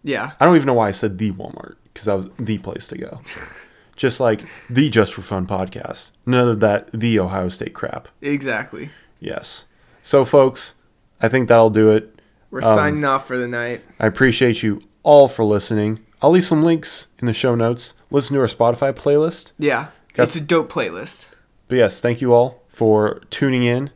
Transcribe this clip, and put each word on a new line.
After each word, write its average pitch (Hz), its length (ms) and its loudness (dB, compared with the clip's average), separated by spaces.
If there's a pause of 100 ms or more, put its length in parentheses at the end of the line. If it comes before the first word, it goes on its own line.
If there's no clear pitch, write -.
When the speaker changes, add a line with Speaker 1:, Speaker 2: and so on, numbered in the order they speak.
Speaker 1:
Yeah. 135 340 -6
Speaker 2:
I 135 60 4
don't 170 120 6
even 139 100 4
know 131 80 2
why 110 140 2
I 98 40 -4
said 98 240 -6
the 101 160 -4
Walmart, - 440 -16 (180)
'cause - 100 -20
that 104 140 0
was 95 100 -8 (100)
the 107 200 -4
place - 300 -12
to - 100 -14
go. - 240 -16 (360)
Speaker 1:
<laughs> - 380 -20
Speaker 2:
Just 131 240 -2
like 113 220 0 (260)
the 131 220 2
Just 104 240 2
for 98 80 -12
Fun 92 240 -6
podcast. - 640 -8 (160)
None 123 220 2
of 110 120 0
that, 104 320 0
the 113 260 0
Ohio 92 300 -2
State - 240 -10
crap. - 360 -12 (120)
Speaker 1:
Exactly. 143 680 -8 (300)
Speaker 2:
Yes. - 440 -12 (400)
So, 139 200 2
folks, 131 500 2 (460)
I 113 60 0
think 120 220 0
that'll 113 220 6
do 110 200 6
it. 107 300 0 (320)
Speaker 1:
We're 135 100 -8
Speaker 2:
Um, 110 140 4
Speaker 1:
signing 147 280 -2
off 135 220 -2
for 127 100 -8
the 123 120 -6
night. 120 340 -8 (160)
Speaker 2:
I 110 80 0
appreciate 120 560 2
you 104 200 -2 (200)
all 147 240 8
for 117 180 -2
listening. 107 540 -2 (240)
I'll 143 80 6
leave 185 140 4
some 160 180 0
links 165 460 -2 (100)
in 123 80 -6
the 117 60 -2
show 120 240 -2
notes. 117 380 -4 (180)
Listen 139 220 -2
to 139 60 0
our 123 60 2
Spotify 120 460 0
playlist. 151 680 -2
Speaker 1:
Yeah. 143 300 -2 (240)
Speaker 2:
Got 123 120 0
Speaker 1:
It's 120 120 -4
a 160 40 -6
dope 160 300 -2
playlist. 104 540 -8 (420)
Speaker 2:
But 123 120 -2
yes, 104 200 2
thank 120 220 -2
you 123 120 2
all 120 360 2
for 107 600 0
tuning 131 340 -2
in 127 320 -2